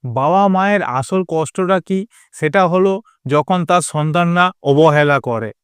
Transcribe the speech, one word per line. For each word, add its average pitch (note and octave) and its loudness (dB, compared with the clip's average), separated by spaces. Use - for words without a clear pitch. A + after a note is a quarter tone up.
বাবা E3+ 0
মায়ের G3 0
আসল F#3 -2
কষ্টটা F3+ -2
কি? F#3+ -2
সেটা D#3 0
হলো F#3+ 2
যখন E3 0
তার F3 2
সন্তানরা E3+ 0
অবহেলা D3 4
করে। A2 -6